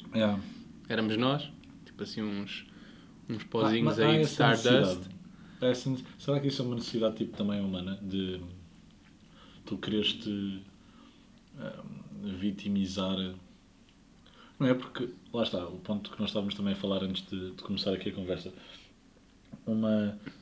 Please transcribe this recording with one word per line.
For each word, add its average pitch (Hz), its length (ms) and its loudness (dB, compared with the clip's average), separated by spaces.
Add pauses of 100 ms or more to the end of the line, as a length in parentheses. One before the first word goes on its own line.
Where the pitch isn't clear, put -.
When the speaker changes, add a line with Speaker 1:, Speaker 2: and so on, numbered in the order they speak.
(160)
Speaker 1:
Yeah. 107 240 4 (480)
Speaker 2:
éramos 110 300 2
nós, 139 320 2 (340)
tipo - 180 -14
assim, 107 200 -4
uns, 101 420 -6 (640)
uns 113 80 -4
Speaker 1:
Mas, 107 80 -8
Speaker 2:
pozinhos 113 400 4
Speaker 1:
mas 107 140 4
Speaker 2:
aí 110 80 6
Speaker 1:
há 160 120 8
Speaker 2:
de 156 60 6
Speaker 1:
essa 127 240 4
necessidade. 117 400 8
Speaker 2:
Stardust. - 300 -4 (420)
Speaker 1:
Essence, 127 440 2 (140)
será 139 220 0
que 139 80 0
isso 135 140 0
é - 20 0
uma 120 100 -2
necessidade, 110 420 0
tipo, - 200 -4
também 101 240 0
humana? 95 420 -2
De 92 380 -2 (1300)
tu 101 100 -2
quereres 104 380 2
te, 98 480 -4 (960)
ahm, - 800 -10
vitimizar? 98 800 0 (1400)
Não 139 80 2
é? 127 80 6
Porque, - 340 -4 (240)
lá 117 100 0
está, 98 240 0
o 90 120 -10
ponto 104 320 -4
que - 100 -12
nós 104 100 0
estávamos 101 240 -2
também 98 180 0
a 98 40 0
falar 98 260 0
antes 92 260 -2
de, 92 240 -6
de - 100 -16
começar 101 300 -2
aqui 185 160 -2
a 98 40 -2
conversa. 90 400 -4 (1120)
Uma, 107 520 2 (240)